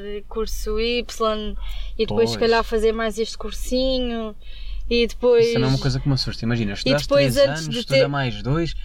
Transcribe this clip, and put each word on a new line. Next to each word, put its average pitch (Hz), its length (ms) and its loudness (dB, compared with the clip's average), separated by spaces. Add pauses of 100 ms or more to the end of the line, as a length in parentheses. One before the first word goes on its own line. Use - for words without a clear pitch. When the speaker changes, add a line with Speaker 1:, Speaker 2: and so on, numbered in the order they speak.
(280)
Speaker 1:
curso 220 520 -4
Y 220 760 -2 (420)
e 220 80 2
depois, 226 240 2
se 226 80 -4
Speaker 2:
Pois. - 20 -2 (100)
Speaker 1:
calhar, 226 140 4
fazer 220 280 2
mais 220 260 -4
este 226 180 -4
cursinho 240 1000 -2 (540)
e 233 180 4
depois 233 420 4
Speaker 2:
Isso 233 100 0
não - 80 2
é - 40 4
uma 135 80 4
coisa 135 220 0
que 143 80 -2
me 135 60 4
assusta. - 300 -2
Imagina, 117 280 0
estudaste 262 360 0
Speaker 1:
depois, 277 260 4
Speaker 2:
três 277 140 6
Speaker 1:
antes - 140 -4
Speaker 2:
anos, 160 120 -6
Speaker 1:
de 240 60 -4
Speaker 2:
estuda 139 200 2
Speaker 1:
ter 139 80 4
Speaker 2:
mais 127 340 -2
dois, 156 320 0 (100)